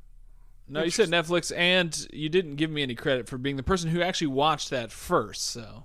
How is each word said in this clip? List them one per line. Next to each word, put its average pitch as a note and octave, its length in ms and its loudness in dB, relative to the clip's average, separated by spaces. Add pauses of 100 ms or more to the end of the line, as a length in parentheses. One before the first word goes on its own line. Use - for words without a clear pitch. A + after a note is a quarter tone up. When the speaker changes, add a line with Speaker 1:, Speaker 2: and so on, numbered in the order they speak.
(680)
Speaker 1:
No, D3 140 -4
you E3+ 80 2
said E3+ 240 4
Speaker 2:
Interest- E3 180 4
Speaker 1:
Netflix, F3 240 0
and F3 560 2
you D3+ 160 -6
didn't D#3 280 0
give D#3 160 0
me D3 100 -2
any B2+ 140 -2
credit B2+ 340 0
for C3+ 80 -6
being C3+ 180 -2
the C3+ 80 -6
person E3+ 280 0
who F3 100 2
actually F3 260 0
watched C#3+ 440 2
that A#2 200 -4
first, B2+ 540 -2
so, G#2+ 400 -10